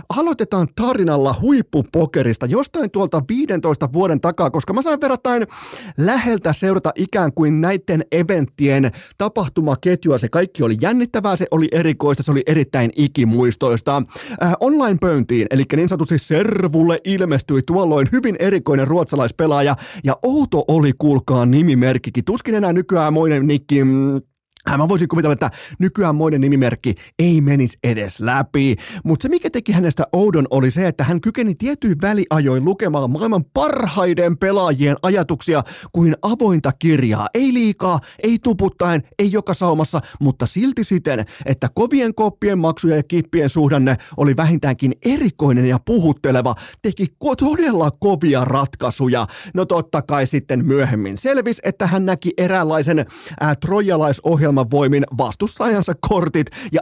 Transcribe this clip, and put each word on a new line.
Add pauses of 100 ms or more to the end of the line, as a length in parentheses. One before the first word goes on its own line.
(180)
Aloitetaan
tarinalla
huippupokerista
jostain
tuolta
viidentoista
vuoden
takaa,
koska
mä
sain
verrattain (500)
läheltä
seurata
ikään
kuin
näitten
eventtien (260)
tapahtumaketjua.
Se
kaikki
oli
jännittävää,
se
oli
erikoista,
se
oli
erittäin
ikimuistoista. (400)
Äh,
online-pöyntiin,
elikkä
niin
sanotusti
servulle
ilmestyi
tuolloin
hyvin
erikoinen
ruotsalaispelaaja, (280)
ja
outo
oli,
kuulkaa,
nimimerkkikin.
Tuskin
enää
nykyään
moinen
nikki,
mm, (540)
äh,
mä
voisin
kuvitella,
että (280)
nykyään
moinen
nimimerkki (260)
ei
menisi
edes
läpi. (280)
Mut
se,
mikä
teki
hänestä (100)
oudon,
oli
se,
että
hän
kykeni
tietyin
väliajoin
lukemaan
maailman
parhaiden
pelaajien
ajatuksia (280)
kuin
avointa
kirjaa.
Ei
liikaa, (240)
ei
tuputtaen, (160)
ei
joka
saumassa, (180)
mutta
silti
siten, (200)
että
kovien
koppien,
maksuja
ja
kippien
suhdanne (200)
oli
vähintäänkin (120)
erikoinen
ja
puhutteleva. (260)
Teki
ko-,
todella (100)
kovia
ratkaisuja. (260)
No,
totta
kai
sitten
myöhemmin
selvisi,
että
hän
näki
eräänlaisen, (340)
ää,
trojalaisohjelman
voimin (140)
vastustajansa (160)
kortit, (240)
ja